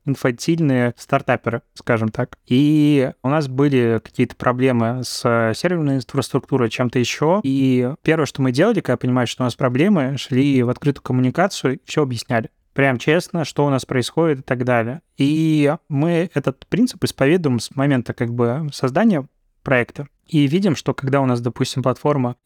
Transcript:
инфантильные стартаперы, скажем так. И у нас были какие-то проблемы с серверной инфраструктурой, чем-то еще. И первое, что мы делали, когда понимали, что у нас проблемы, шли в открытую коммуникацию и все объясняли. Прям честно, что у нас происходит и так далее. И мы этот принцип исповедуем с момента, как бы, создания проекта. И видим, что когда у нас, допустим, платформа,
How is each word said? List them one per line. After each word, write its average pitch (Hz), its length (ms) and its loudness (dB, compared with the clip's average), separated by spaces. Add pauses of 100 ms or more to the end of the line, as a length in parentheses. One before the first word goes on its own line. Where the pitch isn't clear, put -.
инфантильные 131 880 0
стартаперы, 123 680 -2 (120)
скажем 110 360 -2
так. - 360 -6
И 147 680 4 (100)
у 127 60 -2
нас 143 220 0
были 127 520 2
какие-то - 360 -4
проблемы 123 640 0
с 117 520 0
серверной 143 420 -2
инфраструктурой, 127 720 -2
чем-то 123 300 -2
еще. 165 440 0
И 131 480 0 (120)
первое, 156 240 2
что - 140 -6
мы 131 120 2
делали, 185 260 2
когда 123 180 -2
понимали, 127 280 0
что - 180 -4
у - 20 0
нас 120 100 -2
проблемы, 139 600 2
шли 131 460 2
в 117 60 0
открытую 131 340 -2
коммуникацию 127 720 0
и - 120 -8
все - 180 -2
объясняли. 120 460 -4 (240)
Прям 135 240 2
честно, - 460 0
что 143 220 -2
у 143 40 0
нас 135 140 0
происходит 139 560 -2
и - 40 -18
так 127 200 -4
далее. 120 380 0 (160)
И 151 580 2 (140)
мы 165 440 0
этот - 340 -4
принцип - 360 -2
исповедуем 139 560 2
с - 160 -12
момента, 131 380 0
как 117 180 -4
бы, 123 400 -2
создания 147 560 0 (360)
проекта. 135 440 -2 (200)
И 147 200 2
видим, 175 280 0
что - 180 -4
когда 135 280 -2
у 135 40 0
нас, 123 160 0
допустим, 123 420 -4
платформа, 131 520 0 (100)